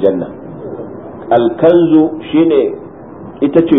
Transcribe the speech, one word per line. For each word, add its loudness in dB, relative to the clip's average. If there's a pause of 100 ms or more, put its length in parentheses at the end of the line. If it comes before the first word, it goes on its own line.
janna. 0 (1040)
Al-kanzu 4 (260)
shine, 2 (800)
ita 2
ce 2